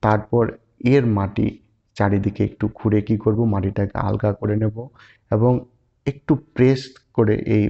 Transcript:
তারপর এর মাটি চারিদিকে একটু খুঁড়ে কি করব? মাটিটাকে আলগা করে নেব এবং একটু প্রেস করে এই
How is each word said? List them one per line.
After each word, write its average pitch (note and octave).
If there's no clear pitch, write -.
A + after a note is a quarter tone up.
তারপর G#2+
এর C3
মাটি G2+
চারিদিকে G2+
একটু G2+
খুঁড়ে G#2
কি A2
করব? G#2+
মাটিটাকে G2+
আলগা G#2
করে G#2
নেব G#2+
এবং A2+
একটু -
প্রেস C3+
করে G#2+
এই G#2+